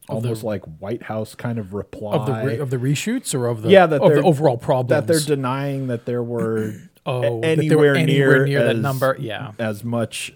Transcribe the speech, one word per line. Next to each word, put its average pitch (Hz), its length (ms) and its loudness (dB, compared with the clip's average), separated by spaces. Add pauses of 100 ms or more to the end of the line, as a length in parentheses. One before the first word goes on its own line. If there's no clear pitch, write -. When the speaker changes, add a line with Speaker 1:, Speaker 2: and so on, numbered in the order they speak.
Speaker 1:
Of 113 140 -6
the 120 60 -2
Speaker 2:
almost 110 160 -6
like 107 180 -4 (160)
White 101 260 -8
House 110 300 -8
kind 117 240 -6
of 98 160 -8
reply. 104 400 -6
Speaker 1:
Of 135 120 -2
the 139 60 0 (140)
re-, 113 120 -2
of 135 120 -6
the 135 60 -2
reshoots 151 580 -2
or 123 140 -2
of 113 140 -4
the, 117 80 0
Speaker 2:
Yeah, 190 160 10
that 151 140 0
Speaker 1:
of 175 100 6
the 151 60 6
Speaker 2:
they're, 139 80 4
Speaker 1:
overall 147 300 4 (300)
Speaker 2:
that 120 40 -2 (180)
they're 165 100 4
Speaker 1:
problems? 151 100 0
Speaker 2:
denying 139 640 -2
that 120 180 -4
there 120 160 -2
were 113 560 -2
Speaker 1:
<clears throat> - 280 -20
Oh, 120 360 -2
Speaker 2:
a-, 160 140 2
Speaker 1:
that 156 120 2
there 156 80 4
were 147 180 6
Speaker 2:
anywhere - 20 2
Speaker 1:
anywhere 135 400 4
Speaker 2:
near 135 100 4
Speaker 1:
near 139 200 2
that 117 100 0
Speaker 2:
as, 113 60 -2
Speaker 1:
number. 131 360 0
Yeah. 107 400 -8
Speaker 2:
as 110 260 -6
much, 117 520 -6